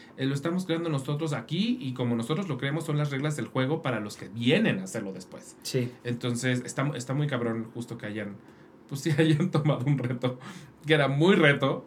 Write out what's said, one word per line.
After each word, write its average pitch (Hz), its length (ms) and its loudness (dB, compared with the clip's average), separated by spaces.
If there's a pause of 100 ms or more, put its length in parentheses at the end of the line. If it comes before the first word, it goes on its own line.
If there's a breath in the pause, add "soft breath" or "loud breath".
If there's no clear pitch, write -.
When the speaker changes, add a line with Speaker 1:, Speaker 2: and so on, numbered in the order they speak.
(160 loud breath)
Speaker 1:
eh, 131 100 -2
lo 139 80 0
estamos 180 320 -2
creando 170 220 0
nosotros 147 440 -2
aquí 185 480 -2
y 131 140 -6
como 120 220 0
nosotros 160 320 -2
lo 135 100 -4
creemos 143 260 -2
son 151 140 -2
las 147 140 0
reglas 147 240 -2
del 117 100 -4
juego 131 360 0
para 120 180 0
los 104 160 -8
que - 120 -12
vienen 120 520 2
a 92 40 -6
hacerlo 98 280 -6
después. - 500 -16
Speaker 2:
Sí. 123 300 -2 (100)
Speaker 1:
Entonces, 123 640 -2
está, 143 320 -2
está 131 180 -6
muy 147 140 0
cabrón 113 460 -2
justo 120 240 -8
que 110 80 -10
hayan, 104 300 -8 (520 loud breath)
pues 143 140 -8
sí, 165 80 0
<laughs> 151 80 4
hayan 160 340 6
tomado 147 320 2
un 143 140 4
reto, 123 400 -2 (460 loud breath)
que 151 100 4
era 143 140 6
muy 156 280 4
reto. 143 500 4